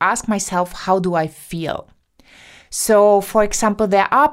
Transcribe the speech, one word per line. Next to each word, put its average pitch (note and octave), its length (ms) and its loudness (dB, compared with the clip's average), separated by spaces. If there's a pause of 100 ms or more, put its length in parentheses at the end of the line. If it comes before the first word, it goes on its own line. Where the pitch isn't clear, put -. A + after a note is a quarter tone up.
ask G3+ 260 -2
myself, F#3+ 460 -4
"How F#3+ 260 -2
do F3 160 -2
I D#3+ 120 -2
feel?" - 600 -10 (840)
So, G#3 520 4
for G#3 240 0
example, G#3 420 -2
there G3 260 0
are C#4+ 200 4